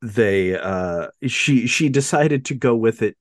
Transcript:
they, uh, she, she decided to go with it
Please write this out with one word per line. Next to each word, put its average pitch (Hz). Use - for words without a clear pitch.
they, 98
uh, 90
she, 123
she 151
decided 143
to 139
go 120
with 113
it 104